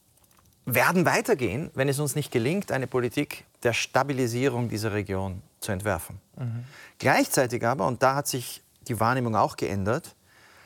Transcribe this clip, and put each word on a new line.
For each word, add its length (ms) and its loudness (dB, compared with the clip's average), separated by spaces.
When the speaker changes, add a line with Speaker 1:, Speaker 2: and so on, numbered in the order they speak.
Speaker 1:
werden 380 4
weitergehen, 680 2
wenn 140 0
es 100 0
uns 160 -2
nicht 180 -4
gelingt, 400 0
eine 140 -2
Politik 580 -2
der 100 2
Stabilisierung 960 0
dieser 240 -2
Region 500 -4
zu 120 -4
entwerfen. 480 -4
Speaker 2:
Mhm. 280 -6
Speaker 1:
Gleichzeitig 680 2
aber, 220 2
und 160 0
da 120 6
hat 140 -2
sich 340 -6
die 100 -4
Wahrnehmung 380 2
auch 200 2
geändert, 580 -2